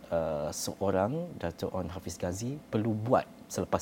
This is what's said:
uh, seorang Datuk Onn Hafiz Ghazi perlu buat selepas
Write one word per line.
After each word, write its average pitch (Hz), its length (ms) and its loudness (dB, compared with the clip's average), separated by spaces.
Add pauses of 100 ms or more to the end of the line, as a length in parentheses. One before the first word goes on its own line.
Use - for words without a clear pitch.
(120)
uh, 80 400 2
seorang 101 720 2 (160)
Datuk - 320 -2
Onn 90 160 -2
Hafiz 87 320 -8
Ghazi 113 480 -4
perlu 110 240 2
buat 107 320 4 (240)
selepas 95 340 0